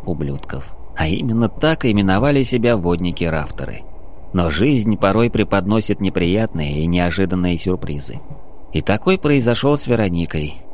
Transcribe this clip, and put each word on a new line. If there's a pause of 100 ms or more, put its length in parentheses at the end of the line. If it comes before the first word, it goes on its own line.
ублюдков. (200)
А
именно
так
именовали
себя
водники-рафтеры. (500)
Но
жизнь
порой
преподносит
неприятные
и
неожиданные
сюрпризы. (520)
И
такой
произошёл
с
Вероникой, (120)